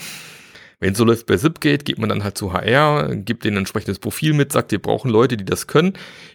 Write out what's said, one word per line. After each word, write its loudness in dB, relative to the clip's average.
Wenn's 0
so 4
läuft 2
bei 4
Zipgate, 0
geht -4
man -2
dann -2
halt -6
zu -6
H -2
R, 2
gibt -6
denen 0
ein 0
entsprechendes -4
Profil -2
mit, 2
sagt, 0
wir 0
brauchen 0
Leute, 4
die -6
das -4
können, 2